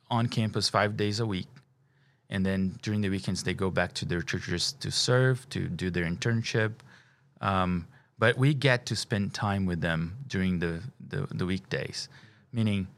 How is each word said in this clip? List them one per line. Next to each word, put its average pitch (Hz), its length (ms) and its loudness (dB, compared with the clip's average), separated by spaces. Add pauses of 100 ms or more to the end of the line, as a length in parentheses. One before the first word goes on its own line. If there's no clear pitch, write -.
(100)
on 117 180 2
campus 110 420 0
five 104 260 2
days 104 240 0
a 117 60 0
week. 92 200 -2 (840)
And 98 140 2
then 95 380 0
during 104 200 0
the 98 80 2
weekends, 95 340 -2
they 92 100 0
go 95 160 0
back 90 240 0
to - 120 -4
their 87 160 0
churches - 580 -2
to - 100 -6
serve, 127 600 2
to 90 180 -4
do 87 220 -2
their 87 140 0
internship. 110 680 0 (680)
Um, 90 460 2 (320)
but 113 200 4
we 143 160 4
get 127 320 2
to 110 100 -2
spend 101 380 -2
time 101 320 0
with 87 160 0
them 85 340 0 (100)
during 92 320 0
the, 82 220 -2 (260)
the, 95 240 -4
the - 160 -2
weekdays, - 600 -4 (440)
meaning 104 460 0